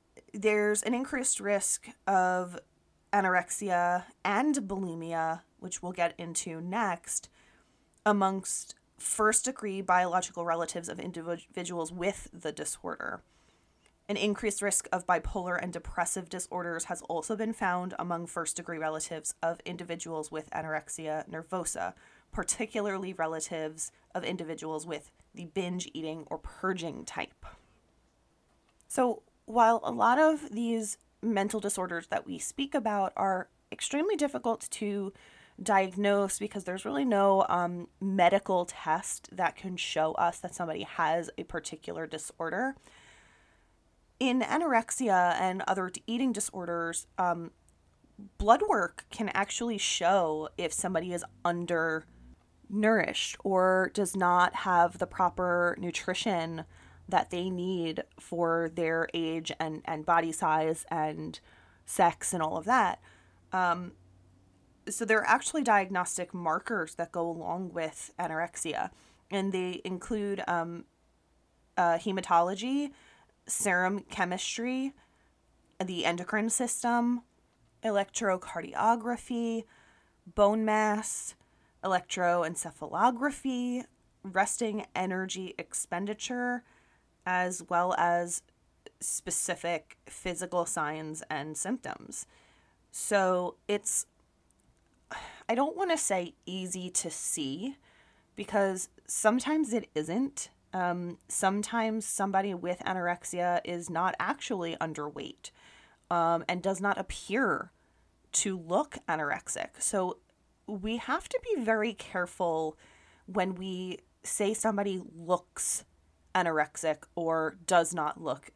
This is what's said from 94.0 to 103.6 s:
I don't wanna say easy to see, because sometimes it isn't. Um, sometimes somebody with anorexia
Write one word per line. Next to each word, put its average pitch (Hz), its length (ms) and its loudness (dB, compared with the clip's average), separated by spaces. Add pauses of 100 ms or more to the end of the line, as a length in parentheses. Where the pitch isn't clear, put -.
I 226 60 2
don't 285 200 2
wanna 339 220 2
say 180 380 -2 (100)
easy 185 440 -6
to 175 200 -2
see, 165 680 -4 (580)
because 196 540 0 (180)
sometimes 262 680 2
it 226 220 -2
isn't. 170 540 -2 (240)
Um, 175 440 -2 (100)
sometimes 220 800 0
somebody 196 480 0
with 175 260 -4
anorexia 175 840 0